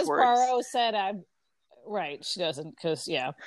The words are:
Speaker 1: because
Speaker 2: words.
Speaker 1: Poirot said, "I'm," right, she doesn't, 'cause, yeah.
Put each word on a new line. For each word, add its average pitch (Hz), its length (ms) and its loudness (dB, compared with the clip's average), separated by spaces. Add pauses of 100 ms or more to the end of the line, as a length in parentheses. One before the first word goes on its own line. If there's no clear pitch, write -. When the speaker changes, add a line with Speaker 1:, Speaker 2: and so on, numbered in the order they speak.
Speaker 1:
because 330 60 0
Speaker 2:
words. - 140 4
Speaker 1:
Poirot 247 480 4
said, 233 240 0
"I'm," 196 300 -2 (640)
right, 156 380 -6
she - 160 -6
doesn't, 156 380 -4
'cause, 160 300 -2
yeah. 135 240 -2 (140)